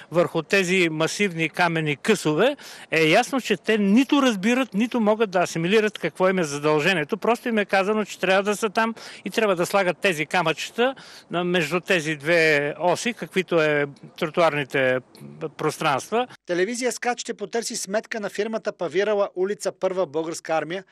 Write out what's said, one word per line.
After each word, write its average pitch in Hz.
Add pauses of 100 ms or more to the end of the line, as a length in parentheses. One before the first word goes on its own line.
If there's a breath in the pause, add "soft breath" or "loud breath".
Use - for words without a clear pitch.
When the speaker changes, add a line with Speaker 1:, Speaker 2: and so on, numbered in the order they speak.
(120 loud breath)
Speaker 1:
върху 165
тези 180
масивни 160
каменни 160
късове, 202 (360 loud breath)
е 160
ясно, 226
че 196
те 220
нито 220
разбират, 240
нито 233
могат 214
да 180
асимилират 190
какво 185
им 190
е 180
задължението. 151
Просто 233
им 220
е 202
казано, 202
че -
трябва 190
да 202
са 220
там 226 (300 loud breath)
и 202
трябва 208
да 170
слагат 180
тези 156
камъчета, 185 (380 loud breath)
а, 170
между 175
тези 160
две 151
оси, 175
каквито 170
е 147 (320)
тротуарните 147 (800)
пространства. 156 (180 loud breath)
Speaker 2:
Телевизия 226
скат 240
ще -
потърси 214
сметка 214
на 202
фирмата, 214
павирала 196
улица 196
Първа 185
Българска 160
армия, 160